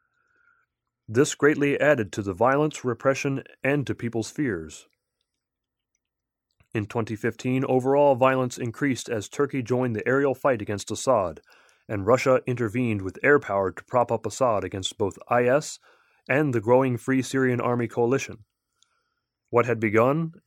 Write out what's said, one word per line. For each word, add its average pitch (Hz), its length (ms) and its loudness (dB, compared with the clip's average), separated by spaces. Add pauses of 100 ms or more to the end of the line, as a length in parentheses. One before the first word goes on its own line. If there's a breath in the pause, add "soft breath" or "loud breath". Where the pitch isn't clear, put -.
(1080)
This 123 280 0
greatly 143 440 2
added 135 340 2
to 110 80 -6
the 98 120 -4
violence, 135 500 0
repression, 135 600 -2 (200)
and 139 240 0
to 104 80 -4
people's 113 340 -6
fears. 87 580 -6 (1900)
In 107 120 -2
twenty 113 300 -6
fifteen, 127 480 -4
overall 135 520 4
violence 131 420 2
increased 123 500 -4
as 110 220 -6
Turkey 143 320 -2
joined 123 340 -2
the 104 120 -6
aerial 135 280 2
fight 127 260 0
against 101 300 -6
Assad, 101 500 0 (480 soft breath)
and 101 180 -6
Russia 127 400 4
intervened 117 540 -2
with 92 200 -8
air 143 180 4
power 98 320 -2
to - 120 -14
prop 123 260 0
up 113 160 -4
Assad 107 380 0
against 92 340 -8
both 101 300 -2
I 123 200 2
S 143 320 0 (500 soft breath)
and 143 240 2
the 117 80 0
growing 123 340 4
Free 131 260 -2
Syrian 127 380 0
Army 120 300 -2
coalition. 123 560 -2 (1040)
What 117 160 4
had 117 160 -2
begun 131 540 2 (120)